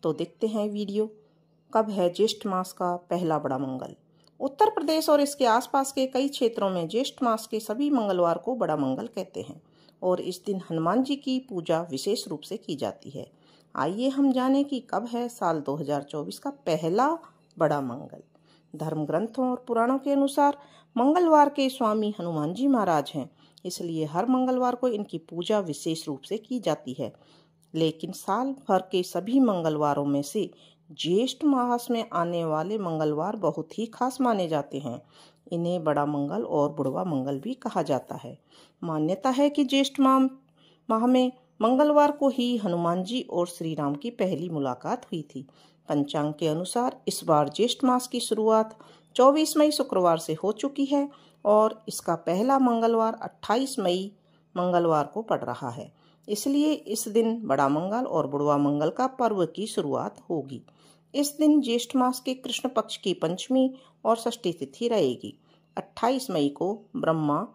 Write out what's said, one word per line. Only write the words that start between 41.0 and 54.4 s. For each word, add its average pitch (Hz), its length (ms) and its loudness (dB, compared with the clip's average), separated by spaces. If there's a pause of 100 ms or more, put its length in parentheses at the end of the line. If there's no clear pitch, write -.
में 254 260 4 (280)
मंगलवार 294 520 6
को 277 160 2
ही 247 280 0
हनुमान 175 480 0
जी 233 180 -4
और 175 260 -2
श्री 165 260 -6
राम 143 200 -2
की 185 180 -6
पहली 180 380 -2
मुलाकात 147 560 -4
हुई 165 180 -6
थी। - 220 -14 (420)
पंचांग 147 460 0
के 165 120 -2
अनुसार 185 500 -2 (120)
इस - 160 -6
बार 147 240 4
ज्येष्ठ 240 360 0
मास 254 220 2
की - 140 -6
शुरुआत 220 540 2 (420)
चौबीस 294 400 6
मई 302 140 6
शुक्रवार 180 480 2
से 160 160 -4
हो 190 180 -2
चुकी 277 320 -2
है 285 240 0 (360)
और 214 340 4 (100)
इसका - 280 -4
पहला 208 420 2
मंगलवार 226 640 2
अट्ठाईस - 560 -4
मई 190 320 0 (440)